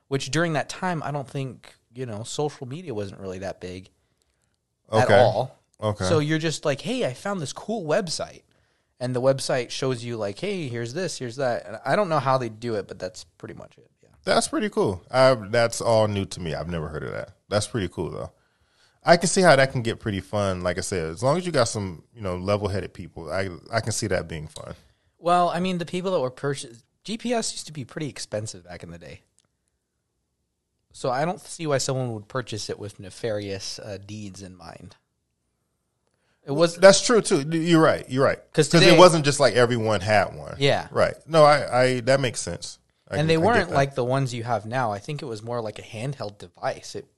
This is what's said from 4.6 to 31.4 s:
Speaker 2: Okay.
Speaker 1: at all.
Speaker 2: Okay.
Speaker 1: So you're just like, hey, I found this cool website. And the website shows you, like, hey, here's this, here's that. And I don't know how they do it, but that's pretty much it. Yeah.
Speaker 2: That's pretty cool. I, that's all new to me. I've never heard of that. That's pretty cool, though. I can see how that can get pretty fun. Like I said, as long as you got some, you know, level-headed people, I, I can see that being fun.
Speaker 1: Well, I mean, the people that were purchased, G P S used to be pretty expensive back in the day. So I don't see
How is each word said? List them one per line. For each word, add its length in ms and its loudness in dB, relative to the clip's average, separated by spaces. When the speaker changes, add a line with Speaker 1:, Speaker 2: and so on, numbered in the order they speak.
Speaker 2:
Okay. 220 4
Speaker 1:
at 60 10
all. 380 4
Speaker 2:
Okay. 240 -2
Speaker 1:
So 140 4
you're 200 0
just 260 -4
like, 160 -2
hey, 240 -4
I 80 -4
found 280 -6
this 120 -8
cool 320 -8
website. 560 -4
And 160 -4
the 60 -2
website 480 2
shows 340 -4
you, 140 -8
like, 220 -6
hey, 300 -6
here's 240 -6
this, 260 -8
here's 160 -10
that. 320 -4
And 180 -12
I 100 0
don't 140 0
know 100 2
how 200 2
they 100 -6
do 260 -6
it, 120 -6
but 100 -14
that's 260 -10
pretty 160 -16
much 240 -20
it. 120 -20
Yeah. 80 -20
Speaker 2:
That's 240 2
pretty 220 -4
cool. 420 0
I, 240 6
that's 460 0
all 260 4
new 180 -2
to 140 -10
me. 160 -4
I've 140 -6
never 180 -4
heard 160 -8
of 80 -8
that. 200 -10
That's 180 0
pretty 220 -4
cool, 200 -6
though. 220 -12
I 140 8
can 120 -2
see 120 2
how 140 8
that 160 4
can 120 -4
get 160 -4
pretty 200 -4
fun. 440 -2
Like 160 -2
I 20 -2
said, 300 -4
as 100 -12
long 160 2
as 80 -4
you 60 -6
got 160 2
some, 360 -6
you 60 -16
know, 160 -4
level-headed 560 -2
people, 380 -14
I, 180 -4
I 100 -2
can 100 -4
see 160 -4
that 200 0
being 200 -10
fun. 260 -16
Speaker 1:
Well, 300 2
I 100 -2
mean, 180 -2
the 80 -6
people 260 -6
that 80 2
were 120 -2
purchased, 520 -8
G 140 -8
P 160 -4
S 200 -2
used 140 -14
to 60 -16
be 120 -10
pretty 240 -10
expensive 560 -10
back 180 -18
in 80 -14
the 60 -14
day. 240 -20
So 200 -6
I 120 -2
don't 160 -4
see 280 -12